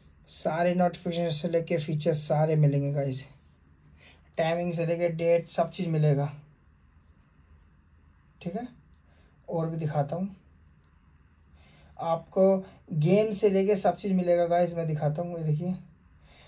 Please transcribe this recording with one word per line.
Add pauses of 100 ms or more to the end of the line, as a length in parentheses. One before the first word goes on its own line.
(280)
सारे
नोटिफिकेशन
से
लेके
features
सारे
मिलेंगे
guys, (1120)
Timing
से
लेके
date,
सब
चीज़
मिलेगा, (2000)
ठीक
है। (840)
और
भी
दिखाता
हूँ (1600)
आपको, (380)
game
से
लेके
सब
चीज़
मिलेगा
guys,
मैं
दिखाता
हूँ।
ये
देखिए, (720)